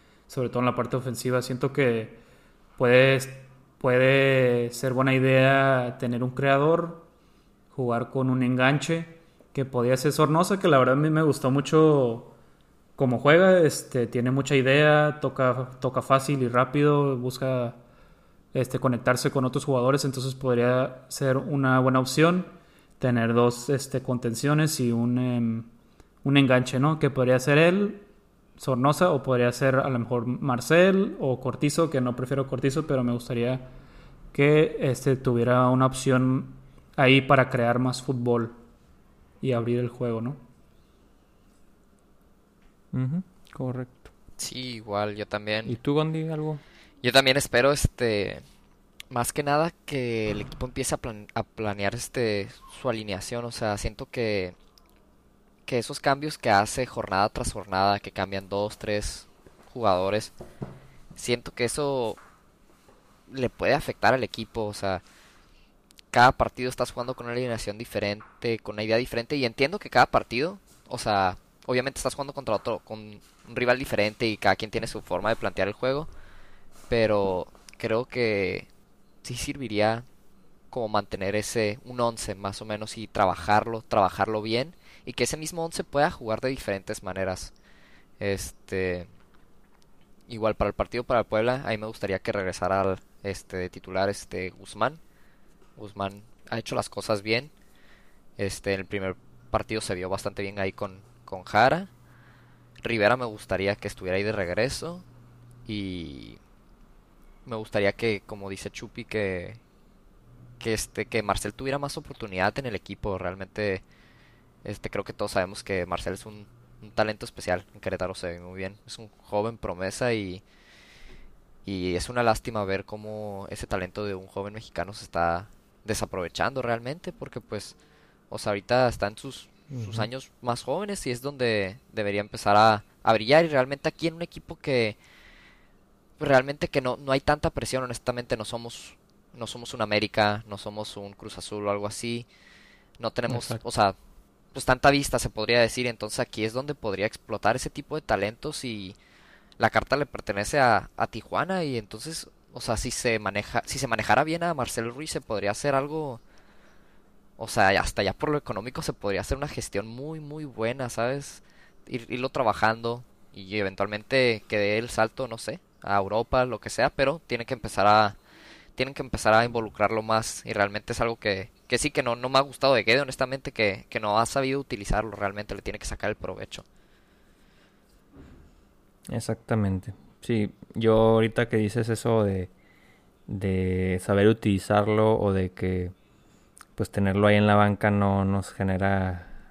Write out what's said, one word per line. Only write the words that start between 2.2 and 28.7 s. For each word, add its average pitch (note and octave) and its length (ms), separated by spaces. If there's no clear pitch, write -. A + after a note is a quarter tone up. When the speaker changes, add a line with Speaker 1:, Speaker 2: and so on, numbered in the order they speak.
Speaker 1:
puede, C3 420
puede B2+ 920
ser C3 200
buena C3 220
idea C3 840
tener A#2+ 240
un B2+ 80
creador, C#3+ 760
jugar A#2+ 360
con C3 180
un B2+ 140
enganche, C#3 640
que C3+ 100
podía B2+ 320
ser C#3 160
Sornosa, D#3+ 460
que F#3+ 100
la C#3+ 100
verdad B2+ 160
a C#3 40
mí D3+ 100
me D#3 140
gustó C#3 280
mucho C#3 840
cómo B2 240
juega, F3+ 420
este, C3+ 460
tiene B2 240
mucha C#3 240
idea, D3 640
toca, B2+ 500
toca B2+ 220
fácil C3+ 400
y A#2+ 60
rápido, C#3 680
busca, B2+ 580
este, C3 240
conectarse B2+ 520
con B2+ 140
otros B2+ 200
jugadores, C3+ 400
entonces C3 300
podría B2+ 760
ser C3+ 300
una C3+ 420
buena C3 200
opción E3 460
tener A#2 360
dos, A#2+ 360
este, C3 320
contenciones C#3 800
y A#2+ 120
un, A#2+ 260
em, A#2 460
un C#3+ 120
enganche, B2+ 440
¿no? D#3 180
Que C#3+ 120
podría B2+ 280
ser C#3+ 200
él, F#3+ 440
Sornosa, C#3+ 560